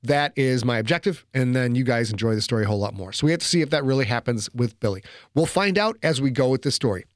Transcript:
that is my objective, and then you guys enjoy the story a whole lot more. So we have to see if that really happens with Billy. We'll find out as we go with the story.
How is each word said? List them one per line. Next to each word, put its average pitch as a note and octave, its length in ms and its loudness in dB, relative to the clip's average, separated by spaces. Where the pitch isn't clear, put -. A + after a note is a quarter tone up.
that C#3+ 340 0
is B2+ 300 0
my A#2+ 140 2
objective, E3 440 -2
and B2+ 200 0
then B2 200 0
you C3 80 0
guys A#2 260 0
enjoy A2 240 0
the G#2+ 80 0
story A2 220 0
a G2+ 40 0
whole G#2 120 0
lot G2+ 160 -4
more. F#2+ 180 -12
So - 120 -2
we D#3 60 4
have E3+ 100 -2
to - 60 -4
see E3+ 140 2
if D3 80 0
that D3 160 0
really C3 200 2
happens A#2 500 -2
with B2 240 -2
Billy. G2 240 -4
We'll D#3 100 4
find F#3+ 320 2
out G#3+ 240 0
as D3+ 180 0
we C3+ 120 2
go B2+ 180 2
with C3 140 0
the C#3+ 80 0
story. G2 340 -2